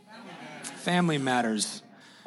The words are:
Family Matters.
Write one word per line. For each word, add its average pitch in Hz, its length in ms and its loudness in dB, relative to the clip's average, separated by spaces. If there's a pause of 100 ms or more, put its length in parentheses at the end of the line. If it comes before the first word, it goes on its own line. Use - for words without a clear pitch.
(800)
Family 175 380 4
Matters. 120 680 2 (440)